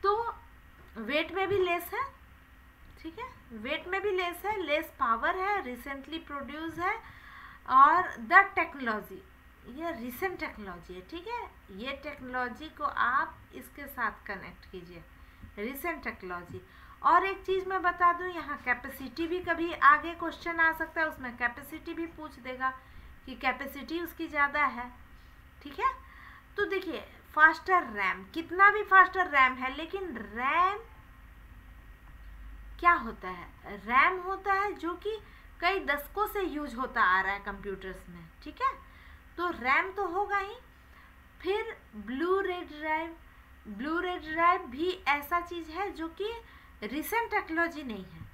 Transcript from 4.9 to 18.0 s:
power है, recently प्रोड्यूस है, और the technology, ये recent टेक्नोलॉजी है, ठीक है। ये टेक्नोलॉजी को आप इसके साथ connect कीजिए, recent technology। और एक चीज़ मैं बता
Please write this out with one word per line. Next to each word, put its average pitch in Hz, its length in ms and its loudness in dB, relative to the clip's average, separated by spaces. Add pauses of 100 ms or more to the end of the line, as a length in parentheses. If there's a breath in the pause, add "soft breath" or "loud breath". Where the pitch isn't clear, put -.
power 285 360 2
है, 381 280 0
recently 277 640 -8
प्रोड्यूस 294 520 -8
है, 381 160 0 (760 loud breath)
और 302 480 8
the 330 260 8 (120)
technology, 233 640 -2 (500)
ये 320 240 -8
recent 254 480 -6
टेक्नोलॉजी 190 540 -10
है, 185 80 -12
ठीक 339 260 -14
है। 466 220 -8 (220)
ये 220 200 -8 (120)
टेक्नोलॉजी 254 680 -6
को 294 140 -10
आप 285 540 0 (160)
इसके 285 340 -14
साथ 226 400 -4
connect 170 440 -12
कीजिए, 170 320 -14 (540 loud breath)
recent 277 460 -6
technology। 180 580 -10 (420 loud breath)
और 349 220 8
एक 381 200 -2
चीज़ 370 240 0
मैं 381 120 0
बता 349 320 6